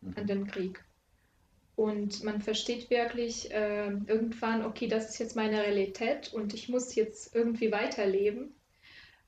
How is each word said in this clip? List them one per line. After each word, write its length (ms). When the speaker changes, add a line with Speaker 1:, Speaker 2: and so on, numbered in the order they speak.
Speaker 1:
Mhm. 140
Speaker 2:
an 120
den 200
Krieg. 360
Und 480
man 180
versteht 500
wirklich, 600
ähm, 560
irgendwann, 580
„Okay, 220
das 220
ist 100
jetzt 160
meine 260
Realität 720
und 200
ich 160
muss 260
jetzt 400
irgendwie 360
weiterleben.“ 840